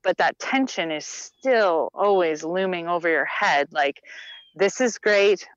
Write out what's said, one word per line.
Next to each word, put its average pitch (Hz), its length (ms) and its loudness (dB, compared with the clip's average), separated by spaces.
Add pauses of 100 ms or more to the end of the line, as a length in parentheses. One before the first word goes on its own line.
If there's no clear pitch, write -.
but 185 140 0
that 165 220 0
tension 247 520 -2
is 151 140 -6
still 196 880 0
always 175 500 2
looming 175 460 -2
over 170 200 -2
your 151 180 2
head. 147 440 0
Like, 143 300 -2 (540)
"This 196 260 0
is 240 160 0
great. 202 500 2 (100)